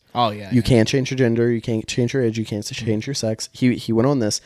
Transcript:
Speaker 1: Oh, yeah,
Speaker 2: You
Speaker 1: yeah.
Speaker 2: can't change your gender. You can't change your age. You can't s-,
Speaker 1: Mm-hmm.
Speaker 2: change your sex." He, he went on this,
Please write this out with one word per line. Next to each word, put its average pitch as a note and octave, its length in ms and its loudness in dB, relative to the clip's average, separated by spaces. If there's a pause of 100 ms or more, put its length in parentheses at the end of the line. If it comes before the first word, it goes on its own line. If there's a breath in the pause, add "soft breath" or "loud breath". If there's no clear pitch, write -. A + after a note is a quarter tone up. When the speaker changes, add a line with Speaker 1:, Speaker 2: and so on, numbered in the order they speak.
(140)
Speaker 1:
Oh, A#2 160 2
yeah, G#2 200 -10
Speaker 2:
You B2 60 2
Speaker 1:
yeah. A2+ 60 6
Speaker 2:
can't A2+ 260 4
change C3 220 -2
your C3 80 -4
gender. A#2 320 2
You A#2 100 -2
can't A2 260 -4
change A#2+ 280 -2
your C3+ 80 0
age. A2+ 160 0
You A2 80 -2
can't G#2 180 -6
s-, - 80 -10
Speaker 1:
Mm-hmm. A#2 140 -8
Speaker 2:
change A2 200 -2
your C#3 80 -8
sex." A2 380 -4
He, B2 220 2
he F#2+ 180 -4
went A2+ 160 4
on C#3+ 120 2
this, G#2 260 -2